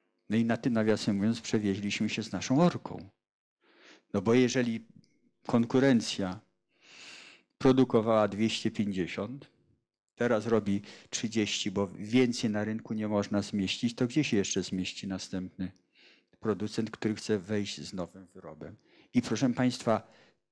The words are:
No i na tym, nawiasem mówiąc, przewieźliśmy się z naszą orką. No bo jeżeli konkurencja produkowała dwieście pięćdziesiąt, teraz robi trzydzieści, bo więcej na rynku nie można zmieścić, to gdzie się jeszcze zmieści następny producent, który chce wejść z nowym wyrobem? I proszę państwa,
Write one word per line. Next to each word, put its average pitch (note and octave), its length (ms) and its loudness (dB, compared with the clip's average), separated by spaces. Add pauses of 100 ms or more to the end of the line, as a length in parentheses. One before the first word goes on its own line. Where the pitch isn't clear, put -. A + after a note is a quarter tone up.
(300)
No G#2 80 0
i A#2 80 2
na A2+ 120 0
tym, B2 160 0
nawiasem A2 420 2
mówiąc, A2+ 260 0
przewieźliśmy G2+ 680 -2
się A2 140 -6
z - 80 -12
naszą C3 300 0
orką. G#2 480 0 (1040)
No G2+ 80 0
bo A2+ 120 4
jeżeli A#2+ 540 2 (600)
konkurencja A#2 920 4 (1200)
produkowała A#2 680 4
dwieście G#2+ 440 -2
pięćdziesiąt, G2+ 800 -6 (640)
teraz A#2 320 0
robi G#2 340 2 (280)
trzydzieści, G#2+ 600 -2
bo G2 160 0
więcej A#2 640 0
na G#2 140 -2
rynku A2 300 -6
nie G#2+ 140 -4
można G#2 340 0
zmieścić, G#2 540 -2
to B2 120 0
gdzie C#3+ 160 0
się A#2 140 0
jeszcze F#2+ 260 0
zmieści F#2 440 -6
następny F#2 640 -8 (680)
producent, G#2+ 520 -4
który A2 240 -4
chce G#2+ 240 -2
wejść G#2 420 -6
z - 120 -14
nowym F#2 400 -10
wyrobem? D#2 420 -16 (380)
I A#2+ 80 2
proszę A#2+ 320 0
państwa, A#2+ 540 0 (440)